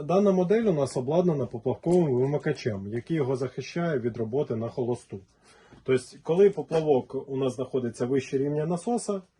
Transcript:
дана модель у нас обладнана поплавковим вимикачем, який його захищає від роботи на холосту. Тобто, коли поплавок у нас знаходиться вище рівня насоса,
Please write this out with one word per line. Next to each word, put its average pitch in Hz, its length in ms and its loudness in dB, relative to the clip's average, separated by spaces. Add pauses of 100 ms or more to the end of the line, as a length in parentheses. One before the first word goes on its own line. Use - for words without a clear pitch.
дана 190 280 4
модель 185 320 4
у 202 100 4
нас 139 240 0
обладнана 151 480 0
поплавковим 139 680 0
вимикачем, 127 720 -2
який 117 300 -4
його 135 180 0
захищає 139 640 -4
від 113 180 -4
роботи 120 380 -2
на 113 140 -4
холосту. 117 500 -6 (640)
Тобто, 131 200 2 (200)
коли 190 260 6
поплавок 151 800 0
у 135 80 -4
нас 131 180 0
знаходиться 123 500 -4
вище 135 320 -2
рівня 147 280 -2
насоса, 196 560 -2 (180)